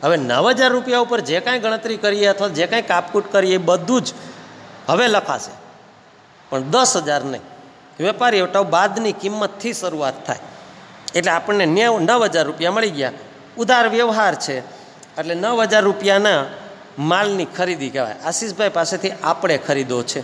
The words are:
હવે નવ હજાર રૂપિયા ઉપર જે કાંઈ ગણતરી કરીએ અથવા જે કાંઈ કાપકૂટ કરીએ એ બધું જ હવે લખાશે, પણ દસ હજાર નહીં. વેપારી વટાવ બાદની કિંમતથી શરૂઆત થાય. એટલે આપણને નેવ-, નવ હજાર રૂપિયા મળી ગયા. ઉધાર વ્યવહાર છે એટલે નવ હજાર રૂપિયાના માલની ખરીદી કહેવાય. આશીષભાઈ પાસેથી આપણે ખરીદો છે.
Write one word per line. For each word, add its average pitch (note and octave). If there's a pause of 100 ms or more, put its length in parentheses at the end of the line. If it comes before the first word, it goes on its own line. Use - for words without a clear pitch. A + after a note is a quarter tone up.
હવે D#3+
નવ C3 (120)
હજાર B3+
રૂપિયા B3
ઉપર A#3
જે D#3
કાંઈ A#3+
ગણતરી A3
કરીએ G#3
અથવા G3
જે E3+
કાંઈ A3+
કાપકૂટ F3
કરીએ F#3+
એ F3
બધું F3+
જ - (800)
હવે F#3+
લખાશે, - (1000)
પણ C3+
દસ A#3+ (140)
હજાર D3
નહીં. C3+ (540)
વેપારી G#3+
વટાવ F#3+
બાદની G3+
કિંમતથી G#3
શરૂઆત D3+
થાય. - (720)
એટલે F3
આપણને F#3
નેવ-, G#3+
નવ A3+ (100)
હજાર D#3
રૂપિયા D#3+
મળી A3
ગયા. B2+ (440)
ઉધાર A#3
વ્યવહાર A3
છે C#3 (600)
એટલે D#3+
નવ G#3+ (120)
હજાર G#3+
રૂપિયાના G3 (580)
માલની F#3
ખરીદી E3+
કહેવાય. A2+
આશીષભાઈ F#3+
પાસેથી F#3
આપણે E3
ખરીદો B2+
છે. C3+